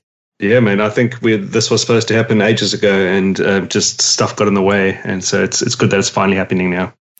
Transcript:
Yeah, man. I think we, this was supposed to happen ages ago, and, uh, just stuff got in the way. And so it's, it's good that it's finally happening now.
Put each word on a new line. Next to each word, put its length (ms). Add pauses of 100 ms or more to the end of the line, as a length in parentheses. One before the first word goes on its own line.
(400)
Yeah, 200
man. 200
I 100
think 320
we, 160
this 320
was 120
supposed 260
to 60
happen 280
ages 320
ago, 200
and, 480
uh, 200
just 400
stuff 340
got 120
in 60
the 80
way. 420
And 200
so 200
it's, 180
it's 140
good 140
that 100
it's 100
finally 280
happening 320
now. 240 (260)